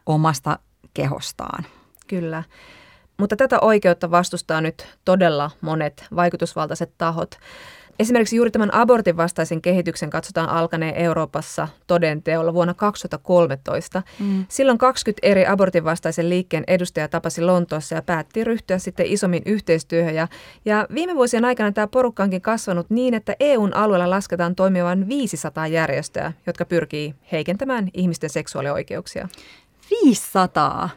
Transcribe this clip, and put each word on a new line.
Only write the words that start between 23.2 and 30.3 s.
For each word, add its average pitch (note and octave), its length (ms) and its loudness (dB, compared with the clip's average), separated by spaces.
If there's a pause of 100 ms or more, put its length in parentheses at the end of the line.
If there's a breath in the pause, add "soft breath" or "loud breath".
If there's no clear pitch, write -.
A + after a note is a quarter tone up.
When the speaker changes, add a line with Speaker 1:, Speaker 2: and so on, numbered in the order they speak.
Speaker 2:
E C#4+ 180 4
U:n G3+ 180 0
alueella F#3+ 340 2
lasketaan F3+ 440 -2
toimivan F#3 540 2
viisisataa F3 580 -4
järjestöä, D#3 640 -2 (140)
jotka F3 180 -4
pyrkii D3+ 500 -4 (180)
heikentämään G3 640 -2
ihmisten F3+ 360 -2
seksuaalioikeuksia. - 1000 -6 (640 loud breath)
Speaker 1:
Viisisataa? F#3+ 1080 2